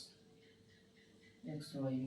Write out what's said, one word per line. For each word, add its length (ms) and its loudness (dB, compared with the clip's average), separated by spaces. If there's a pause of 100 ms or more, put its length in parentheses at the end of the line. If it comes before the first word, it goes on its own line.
(1500)
এক্স 140 -2 (120)
ওয়াই 280 6